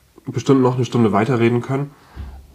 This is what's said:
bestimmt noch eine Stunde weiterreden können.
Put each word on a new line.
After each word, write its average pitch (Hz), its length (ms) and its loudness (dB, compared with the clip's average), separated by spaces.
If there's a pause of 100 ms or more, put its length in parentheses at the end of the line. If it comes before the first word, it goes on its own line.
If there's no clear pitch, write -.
(260)
bestimmt 131 340 2
noch 127 140 2
eine 123 100 -2
Stunde 117 280 2
weiterreden 117 500 2
können. 139 300 -6 (640)